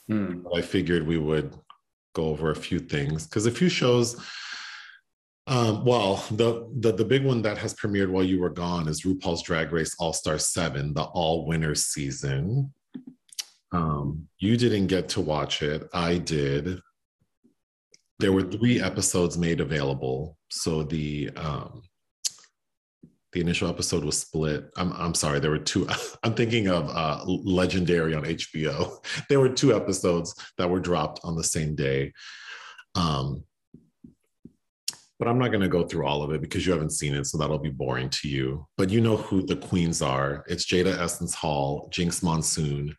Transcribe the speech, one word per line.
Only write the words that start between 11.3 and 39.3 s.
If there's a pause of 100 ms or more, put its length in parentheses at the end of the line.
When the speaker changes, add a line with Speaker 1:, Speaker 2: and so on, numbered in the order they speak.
Speaker 2:
season. (1000)
Um, (100)
you
didn't
get
to
watch
it.
I
did. (1400)
There
were
three
episodes
made
available. (140)
So
the,
um, (1500)
the
initial
episode
was
split.
I'm,
I'm
sorry,
there
were
two. (180)
<laughs>
I'm
thinking
of,
uh,
Legendary
on
H
B
O. (140)
<laughs>
There
were
two
episodes (220)
that
were
dropped
on
the
same
day. (840)
Um, (1700)
but
I'm
not
gonna
go
through
all
of
it
because
you
haven't
seen
it,
so
that'll
be
boring
to
you.
But
you
know
who